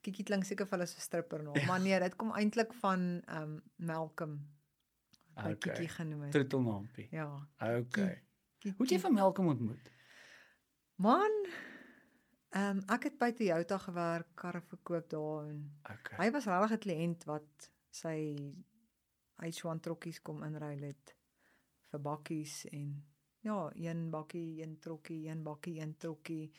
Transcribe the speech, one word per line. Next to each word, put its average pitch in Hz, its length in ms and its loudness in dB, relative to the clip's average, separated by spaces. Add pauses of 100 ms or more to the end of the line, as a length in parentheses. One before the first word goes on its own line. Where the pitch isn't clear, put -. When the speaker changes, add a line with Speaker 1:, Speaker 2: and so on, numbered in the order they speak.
Speaker 1:
Kiki 202 220 -6
klink 196 220 4
seker 196 220 0
vir 190 120 0
hulle 175 80 2
so - 140 -8
strippernaam. 156 560 -2
Speaker 2:
Ja. 139 100 4
Speaker 1:
Maar 185 140 4
nee, 190 200 6
dit 180 160 2
kom 226 160 -2
eintlik 214 420 4
van, 180 520 2
ehm, 156 320 -6 (180)
Malcolm. 160 720 -4 (840)
Wat 107 100 -8 (100)
Speaker 2:
Okay. 170 200 -4
Speaker 1:
Kiki 170 140 -2
genoem 156 340 -6
het. 143 100 -6
Speaker 2:
Troetelnaampie. 123 800 2
Speaker 1:
Ja. 147 380 -8 (120)
Speaker 2:
Okay. 120 640 0 (360)
Speaker 1:
Kiki. 196 180 -4
Speaker 2:
Hoe 254 100 2
het 262 40 2
jy 359 100 6
van 370 120 4
Malcolm 190 360 6
ontmoet? 123 420 0 (1040)
Speaker 1:
Man, 311 340 8 (1200)
ehm, 196 280 2 (100)
ek 254 200 2
het 285 100 -6
by 240 140 4
Toyota 190 460 4
gewerk, 170 500 -2 (100)
karre 175 220 -6
verkoop 170 500 -4
daar 151 400 -2
en 147 140 -6 (260)
Speaker 2:
Okay. - 360 -12
Speaker 1:
hy 233 40 6
was 277 160 0
regtig 196 260 4
'n 220 60 2
kliënt 170 460 0
wat 151 460 -8 (200)
sy 156 460 -4 (1000)
H 165 300 -8
one 160 140 -2
trokkies 165 420 -6
kom 151 220 -6
inruil 151 360 -4
het 143 340 -10 (760)
vir 147 100 -4
bakkies 147 680 -4
en 143 320 -6 (380)
ja, 202 340 -2
een 165 360 -4
bakkie, 160 520 -6
een 160 160 -10
trokkie, 160 500 -8
een 160 140 -4
bakkie, 156 380 -6
een 156 180 -6
trokkie, 156 600 -6